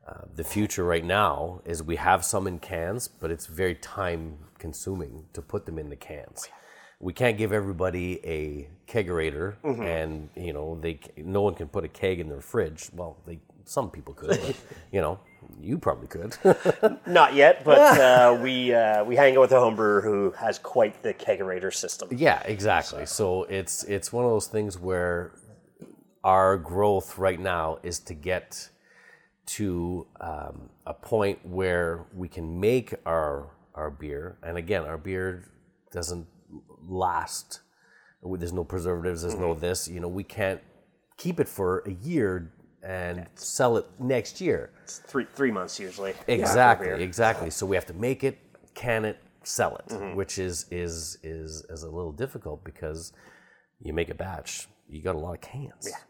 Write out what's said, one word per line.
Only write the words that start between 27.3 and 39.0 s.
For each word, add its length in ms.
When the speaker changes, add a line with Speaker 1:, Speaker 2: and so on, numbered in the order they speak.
Speaker 1:
now 420
is 180
to 140
get 540
to, 600
um, 500
a 80
point 500
where 720
we 140
can 300
make 360
our, 460
our 160
beer. 520
And 160
again, 260
our 140
beer 460
doesn't 340
last. 720
There's 300
no 120
preservatives, 580